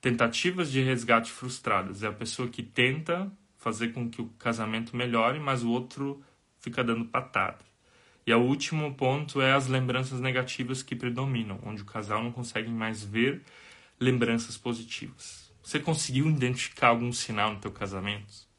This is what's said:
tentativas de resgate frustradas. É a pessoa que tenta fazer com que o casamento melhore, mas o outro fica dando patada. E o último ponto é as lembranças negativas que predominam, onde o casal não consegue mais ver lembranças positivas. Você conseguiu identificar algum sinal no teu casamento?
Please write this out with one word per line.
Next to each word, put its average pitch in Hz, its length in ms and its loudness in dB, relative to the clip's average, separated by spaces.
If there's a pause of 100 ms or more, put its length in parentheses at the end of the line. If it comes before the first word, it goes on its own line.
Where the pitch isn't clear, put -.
tentativas 131 680 2
de 131 100 2
resgate 117 480 4
frustradas. 98 720 -2
É 110 40 0
a 107 60 -2
pessoa 123 340 -6
que 123 160 -8
tenta 156 680 0 (280)
fazer 113 320 -2
com 120 200 -4
que 117 120 -8
o 113 80 -6 (100)
casamento 113 560 -2
melhore, 120 440 2
mas 135 240 0
o 117 60 2
outro 139 540 -2 (340)
fica 120 240 -4
dando 117 240 2
patada. - 540 -2 (640)
E 113 80 4
o 113 60 8
último 143 540 2
ponto 139 480 0
é 131 100 6
as 135 160 4
lembranças 131 540 0
negativas 127 600 -2
que - 140 -6
predominam, 120 680 -2
onde 104 160 -8
o 101 40 -12
casal 107 380 -4
não 120 80 -4
consegue 117 380 -4
mais 110 340 -4
ver 113 380 2 (580)
lembranças 117 580 2
positivas. - 960 -8 (100)
Você - 180 -4
conseguiu 151 500 2
identificar 127 600 2
algum 120 220 4
sinal 107 420 0
no 98 60 -10
teu 101 120 -6
casamento? 101 760 -6 (120)